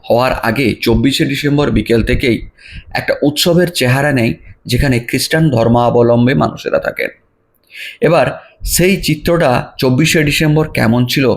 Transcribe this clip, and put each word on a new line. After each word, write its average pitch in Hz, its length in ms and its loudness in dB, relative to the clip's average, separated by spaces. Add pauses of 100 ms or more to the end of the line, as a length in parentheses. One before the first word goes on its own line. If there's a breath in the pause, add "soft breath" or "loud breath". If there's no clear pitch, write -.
হওয়ার 123 260 0 (160)
আগে 117 180 0 (180)
চব্বিশে 123 480 0
ডিসেম্বর 143 340 0 (100)
বিকেল 113 240 0 (100)
থেকেই 123 280 0 (600 loud breath)
একটা - 160 -2 (140)
উৎসবের 170 400 0 (100)
চেহারা 131 400 0
নেয়, 110 140 0 (380 soft breath)
যেখানে 123 260 0 (120)
খ্রিস্টান 160 360 0 (120)
ধর্মাবলম্বী 120 840 2
মানুষেরা - 440 -4
থাকেন। 60 240 -6 (960 loud breath)
এবার 151 200 4 (480 loud breath)
সেই 185 200 2 (120)
চিত্রটা 160 440 0 (300)
চব্বিশে 143 480 2
ডিসেম্বর 151 360 0 (120)
কেমন 120 260 2 (100)
ছিল 135 140 0 (100)